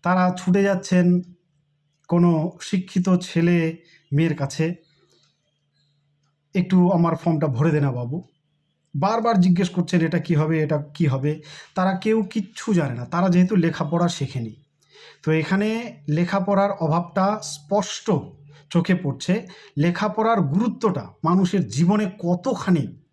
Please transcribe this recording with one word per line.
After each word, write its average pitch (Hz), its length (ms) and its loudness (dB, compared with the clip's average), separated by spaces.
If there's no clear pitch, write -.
তারা 180 340 2
ছুটে 196 260 2
যাচ্ছেন 180 580 2
কোনো 170 440 2
শিক্ষিত 185 480 -2
ছেলে 165 560 0
মেয়ের 151 220 2
কাছে, 160 400 -4
"একটু 180 360 4
আমার 170 240 2
ফর্মটা 156 320 -2
ভরে 143 240 0
দে 151 100 2
না 139 100 0
বাবু।" 123 320 -6
বারবার 214 440 0
জিজ্ঞেস 180 300 4
করছেন, 175 320 0
"এটা 165 180 0
কি 170 160 -2
হবে, 156 280 2
এটা 147 200 -2
কি 160 140 0
হবে?" 139 340 -2
তারা 190 180 0
কেউ 220 300 0
কিচ্ছু - 500 -6
জানে 139 220 0
না, 120 100 -8
তারা 180 240 0
যেহেতু 180 260 4
লেখাপড়া 165 520 0
শেখেনি। 117 480 -6
তো 156 80 -2
এখানে 208 680 -2
লেখাপড়ার 196 640 0
অভাবটা 185 720 -2
স্পষ্ট - 680 -4
চোখে 175 260 0
পড়ছে। 180 520 -4
লেখাপড়ার 208 640 0
গুরুত্বটা 175 680 -2
মানুষের 180 440 2
জীবনে 180 520 0
কতখানি 175 680 -2